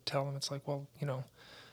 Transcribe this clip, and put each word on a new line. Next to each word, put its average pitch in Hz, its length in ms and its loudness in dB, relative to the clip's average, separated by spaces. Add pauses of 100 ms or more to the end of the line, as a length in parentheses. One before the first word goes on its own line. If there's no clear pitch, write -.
tell 139 200 4
them 139 120 0
it's 139 160 -2
like, 139 160 -2
well, 139 180 0 (140)
you 147 60 4
know, 131 180 2 (480)